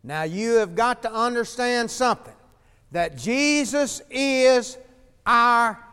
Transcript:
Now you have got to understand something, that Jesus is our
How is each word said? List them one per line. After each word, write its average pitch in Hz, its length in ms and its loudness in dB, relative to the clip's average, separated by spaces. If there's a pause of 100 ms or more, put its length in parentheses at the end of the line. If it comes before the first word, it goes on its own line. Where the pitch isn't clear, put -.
Now 151 220 -8
you 214 320 0
have 202 180 2
got 240 280 0
to 226 100 -6
understand 240 760 -2
something, - 440 -2 (580)
that 165 240 -2
Jesus 277 960 0
is 262 680 2 (480)
our 233 580 2 (100)